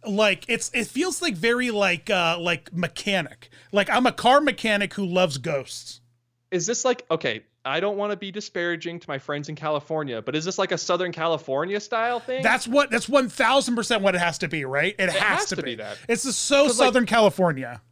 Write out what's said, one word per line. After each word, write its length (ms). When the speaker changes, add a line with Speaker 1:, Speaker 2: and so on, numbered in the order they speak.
Speaker 1:
Like, 420
it's, 240
it 140
feels 340
like 140
very, 360
like, 400
uh, 300
like, 320
mechanic. 760
Like, 180
I'm 160
a 60
car 280
mechanic 540
who 100
loves 340
ghosts. 640
Speaker 2:
Is 160
this 180
like, 260
okay, 320
I 160
don't 160
wanna 200
be 140
disparaging 680
to 80
my 100
friends 300
in 60
California, 680
but 140
is 80
this, 140
like, 140
a 60
Southern 340
California 680
style 400
thing? 220
Speaker 1:
That's 260
what, 220
that's 180
one 200
thousand 480
percent 260
what 120
it 40
has 200
to 100
be, 160
right? 340
It 60
Speaker 2:
It 80
Speaker 1:
has 280
Speaker 2:
has 100
Speaker 1:
to 60
Speaker 2:
to 60
Speaker 1:
be. 100
Speaker 2:
be 40
that. 220
Speaker 1:
It's 160
just 180
so 240
Speaker 2:
'Cause, 120
like, 100
Speaker 1:
Southern 180
California. 720